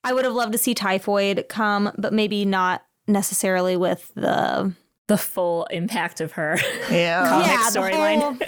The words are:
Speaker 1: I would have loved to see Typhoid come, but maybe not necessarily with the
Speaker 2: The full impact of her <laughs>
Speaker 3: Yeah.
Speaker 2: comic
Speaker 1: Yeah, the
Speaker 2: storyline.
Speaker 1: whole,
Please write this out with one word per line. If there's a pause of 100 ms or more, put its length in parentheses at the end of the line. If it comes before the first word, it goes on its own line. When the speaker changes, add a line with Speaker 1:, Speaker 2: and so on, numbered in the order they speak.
Speaker 1:
I
would
have
loved
to
see
Typhoid
come,
but
maybe
not (240)
necessarily
with
the (340)
Speaker 2:
The
full
impact
of
her (160)
<laughs>
Speaker 3:
Yeah.
Speaker 2:
comic
Speaker 1:
Yeah,
the
Speaker 2:
storyline.
Speaker 1:
whole, (100)